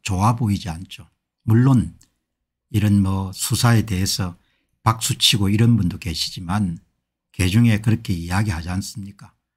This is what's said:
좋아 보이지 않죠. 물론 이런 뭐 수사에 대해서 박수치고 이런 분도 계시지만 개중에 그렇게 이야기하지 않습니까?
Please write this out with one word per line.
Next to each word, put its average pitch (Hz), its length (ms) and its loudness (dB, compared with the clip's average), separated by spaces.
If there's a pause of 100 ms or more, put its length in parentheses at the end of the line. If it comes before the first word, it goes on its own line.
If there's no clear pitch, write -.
좋아 104 340 0
보이지 101 320 -2
않죠. 82 400 -14 (360)
물론 113 520 4 (720)
이런 101 320 2
뭐 95 320 -2
수사에 117 540 2
대해서 92 500 -4 (460)
박수치고 113 680 0
이런 117 280 4
분도 90 220 -2
계시지만 87 800 -6 (540)
개중에 107 480 2
그렇게 113 320 -2
이야기하지 87 580 -4
않습니까? 98 640 -10 (220)